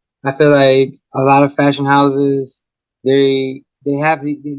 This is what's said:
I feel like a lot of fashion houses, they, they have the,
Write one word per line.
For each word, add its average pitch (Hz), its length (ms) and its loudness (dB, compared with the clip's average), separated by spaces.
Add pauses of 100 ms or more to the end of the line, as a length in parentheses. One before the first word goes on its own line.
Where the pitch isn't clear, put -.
(240)
I 135 80 -4
feel 147 180 2
like 135 440 2 (200)
a 135 80 -4
lot 139 200 4
of 143 120 -2
fashion 143 300 -2
houses, 139 800 0 (420)
they, 135 580 0 (220)
they 143 120 -4
have 151 240 -2
the, 147 160 -8 (220)